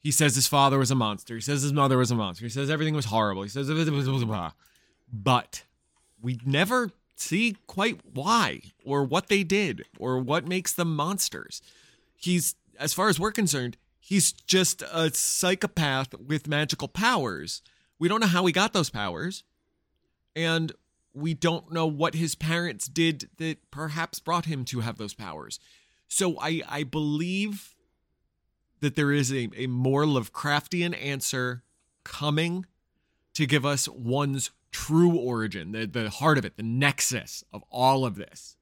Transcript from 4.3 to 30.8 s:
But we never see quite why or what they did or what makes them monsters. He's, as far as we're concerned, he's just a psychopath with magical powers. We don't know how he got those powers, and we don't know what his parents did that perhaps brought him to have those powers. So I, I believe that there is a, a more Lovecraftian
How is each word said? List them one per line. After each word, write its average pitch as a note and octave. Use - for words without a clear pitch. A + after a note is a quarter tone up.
But A#2
we A#2+
never F#3+
see G#3
quite G#3
why D3+
or C#3
what C#3
they G3+
did F3
or B2+
what C3+
makes F3+
them E3
monsters. D#3+
He's, -
as D3
far F#3+
as D3+
we're G#3
concerned, C#3
he's -
just -
a D#3+
psychopath E3
with D3
magical D3
powers. C3+
We E3
don't G#3+
know A3+
how F3+
he E3+
got F#3+
those E3+
powers, G#2
and E3
we D#3
don't E3
know E3
what D#3
his D#3+
parents E3
did E3
that D#3+
perhaps D#3
brought E3
him C#3+
to B2
have A2+
those G#2
powers. D#2
So F#3
I, D#3+
I D3
believe E3+
that C#3+
there C#3+
is C#3
a, A#2+
a B2+
more C3
Lovecraftian D3